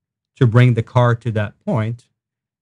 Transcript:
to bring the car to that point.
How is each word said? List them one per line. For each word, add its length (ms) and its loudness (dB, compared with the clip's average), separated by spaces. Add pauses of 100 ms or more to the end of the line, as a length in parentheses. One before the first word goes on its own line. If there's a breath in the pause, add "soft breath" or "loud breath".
(360)
to 100 2
bring 280 4
the 80 -4
car 340 0
to 160 -10
that 320 -6
point. 440 -6 (540)